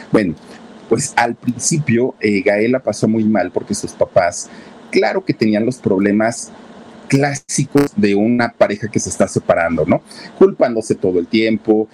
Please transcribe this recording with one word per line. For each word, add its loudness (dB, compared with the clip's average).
Bueno, 0
pues, -2
al 0
principio, -2
eh, 0
Gael 2
la 0
pasó -2
muy 0
mal 0
porque -6
sus -10
papás, 0
claro 0
que -2
tenían 0
los -4
problemas 0
clásicos 0
de 2
una 0
pareja -2
que -4
se -8
está 0
separando, 0
¿no? 0
Culpándose 2
todo 0
el -2
tiempo, 0